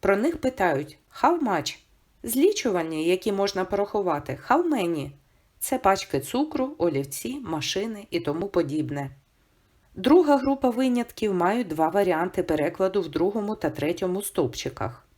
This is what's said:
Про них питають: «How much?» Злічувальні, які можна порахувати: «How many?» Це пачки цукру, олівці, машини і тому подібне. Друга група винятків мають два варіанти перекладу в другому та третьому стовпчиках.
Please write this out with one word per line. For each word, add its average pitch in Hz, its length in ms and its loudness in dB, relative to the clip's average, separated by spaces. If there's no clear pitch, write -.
Про 196 160 4
них 302 240 -2
питають: 170 580 0
«How 320 200 4
much?» 185 360 -2
Злічувальні, 214 840 0
які 185 260 0
можна 196 320 0
порахувати: 185 760 -2
«How 339 200 4
many?» 170 420 0
Це - 200 -2
пачки - 420 2
цукру, 277 580 -2
олівці, 170 680 -2
машини 202 680 -4
і 170 100 -2
тому 165 280 -4
подібне. 143 600 -2
Друга 294 420 6
група 269 340 2
винятків 233 640 0
мають 190 340 2
два 156 200 2
варіанти 180 540 2
перекладу 175 600 0
в 165 60 -6
другому 202 480 0
та 156 140 -2
третьому 180 520 -2
стовпчиках. 123 960 -4